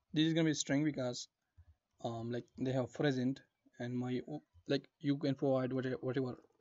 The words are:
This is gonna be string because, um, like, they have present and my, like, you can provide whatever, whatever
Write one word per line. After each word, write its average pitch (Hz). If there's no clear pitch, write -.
This 156
is 160
gonna 160
be 151
string 147
because, 127
um, 117
like, 120
they 127
have 127
present 135
and 123
my, 123
like, 139
you 143
can 139
provide 131
whatever, 127
whatever 127